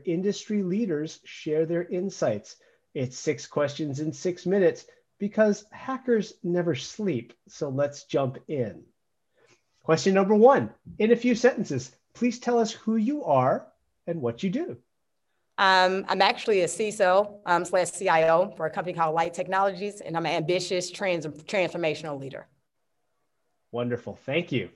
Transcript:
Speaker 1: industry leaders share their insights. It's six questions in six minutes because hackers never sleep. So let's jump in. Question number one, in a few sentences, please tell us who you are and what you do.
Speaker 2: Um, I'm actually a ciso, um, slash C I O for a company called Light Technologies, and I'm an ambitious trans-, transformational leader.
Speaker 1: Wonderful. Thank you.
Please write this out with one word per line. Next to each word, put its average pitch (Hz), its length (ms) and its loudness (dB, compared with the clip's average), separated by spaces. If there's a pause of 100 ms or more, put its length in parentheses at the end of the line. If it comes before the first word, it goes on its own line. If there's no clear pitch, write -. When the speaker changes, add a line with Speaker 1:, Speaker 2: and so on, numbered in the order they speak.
Speaker 1:
industry 196 580 -2
leaders 175 640 -2
share 156 400 -2
their 170 180 -2
insights. 175 720 -4 (380)
It's 131 240 -4
six - 300 -4
questions 143 520 -2
in 156 140 -4
six - 320 -6
minutes 185 400 2 (340)
because 208 540 0
hackers 247 680 -2
never 175 320 0
sleep. 135 600 -6 (160)
So - 180 -8
let's 139 380 -4
jump 135 320 -2 (100)
in. 113 360 -6 (1000)
Question 160 300 2
number 196 220 4
one, 214 340 6 (300)
in 220 120 2
a 226 60 6
few 240 180 2
sentences, 220 560 0 (220)
please 240 260 -2
tell 240 180 0
us 220 140 2
who - 240 -4
you 269 300 0
are 147 420 2 (400)
and 170 140 -4
what 156 200 -4
you 196 80 0
do. 302 280 -6 (800)
Speaker 2:
Um, 190 500 4
I'm 190 140 0
actually 220 400 2
a 170 40 2
ciso, 202 800 0
um, 175 200 2
slash 175 260 0
C 190 160 -6
I 160 220 6
O 175 260 4
for 160 120 -6
a - 20 -6
company 175 260 -6
called 165 200 0
Light 170 180 0
Technologies, 190 680 -2
and - 160 -10
I'm 165 100 -2
an 151 60 -2
ambitious 180 580 -2
trans-, 175 380 -4
transformational 160 880 -4
leader. 135 300 -14 (1300)
Speaker 1:
Wonderful. 120 520 -6
Thank 160 280 -4
you. 101 220 -2